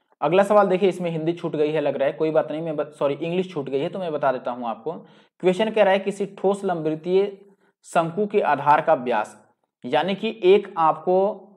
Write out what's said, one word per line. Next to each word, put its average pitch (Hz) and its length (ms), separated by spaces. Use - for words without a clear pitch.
अगला 170 220
सवाल 202 240
देखिए, 185 220
इसमें 180 220
हिंदी 160 220
छूट 170 240
गई 151 160
है 156 80
लग 143 160
रहा 135 100
है, 156 60
कोई 156 180
बात 151 200
नहीं, 151 120
मैं 165 140
ब-, 147 140
सॉरी, 143 260
इंग्लिश 175 360
छूट 143 160
गई 135 120
है 165 80
तो - 100
मैं 175 140
बता 143 200
देता 127 180
हूँ 120 180
आपको। 113 240
क्वेश्चन 185 280
कह 220 120
रहा 190 100
है 202 60
किसी 202 360
ठोस 196 300
लंबवृत्तीय 170 600
शंकु 180 400
के 208 160
आधार 147 380
का 160 160
व्यास, 120 400
यानी 151 300
कि 214 300
एक 196 340
आपको, 160 380